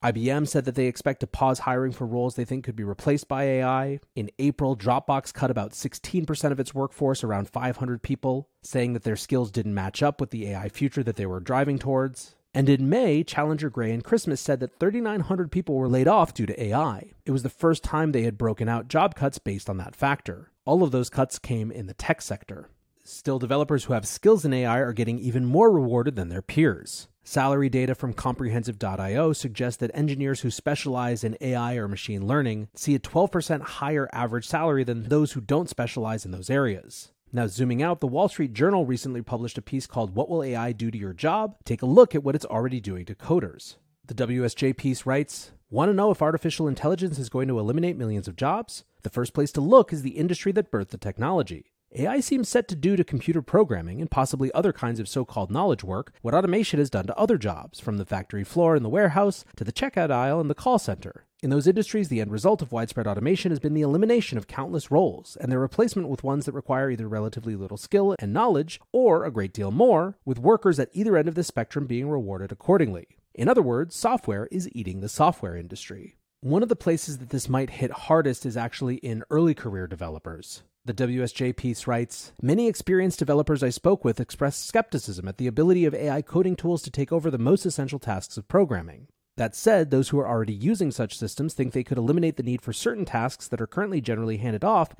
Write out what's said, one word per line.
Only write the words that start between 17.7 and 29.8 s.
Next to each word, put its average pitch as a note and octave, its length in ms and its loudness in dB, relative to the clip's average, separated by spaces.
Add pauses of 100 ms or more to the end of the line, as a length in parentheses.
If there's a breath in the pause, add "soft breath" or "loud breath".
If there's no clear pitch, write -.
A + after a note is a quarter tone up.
time D#3 260 0
they B2 120 2
had A2+ 140 0
broken A2+ 320 0
out A#2 200 -2
job D#3+ 260 2
cuts C#3 240 -2
based G2+ 320 -6
on F#2+ 60 -4
that F2 180 -10
factor. - 560 -4 (140)
All E3 180 4
of D3 80 4
those B2 200 0
cuts - 280 0
came A2+ 320 -4
in A2+ 160 -10
the F#2+ 80 -12
tech - 260 -4
sector. - 500 -12 (340)
Still, - 340 -4
developers C#3 460 0
who C3 80 -2
have G#2 120 0
skills G3+ 400 4
in C#3+ 80 2
A B2+ 140 0
I A#2 120 2
are B2 140 0
getting A#2 240 -2
even B2 280 0
more F3+ 260 6
rewarded B2+ 460 2
than F2 120 -4
their F2+ 140 -6
peers. - 640 0 (160)
Salary C#3 460 0
data B2+ 260 0
from B2 180 -6
Comprehensive A#2+ 640 -4
dot F#2+ 220 -4
I G2 160 -4
O D#3 180 2
suggests B2 460 -4
that - 160 -2